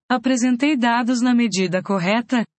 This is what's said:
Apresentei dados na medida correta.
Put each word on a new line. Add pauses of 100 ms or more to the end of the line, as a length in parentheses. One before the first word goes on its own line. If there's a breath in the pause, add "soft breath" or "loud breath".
(100)
Apresentei
dados
na
medida
correta. (180)